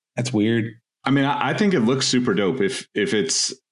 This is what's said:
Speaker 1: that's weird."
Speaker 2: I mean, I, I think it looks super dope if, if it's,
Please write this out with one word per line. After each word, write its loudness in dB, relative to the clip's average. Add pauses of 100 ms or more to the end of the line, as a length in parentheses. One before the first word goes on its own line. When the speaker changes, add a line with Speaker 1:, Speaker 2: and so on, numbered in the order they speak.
(160)
Speaker 1:
that's -4
weird." 0 (300)
Speaker 2:
I 0
mean, 2
I, -2
I 0
think 2
it 2
looks 0
super 2
dope 0
if, -4
if -2
it's, -2 (180)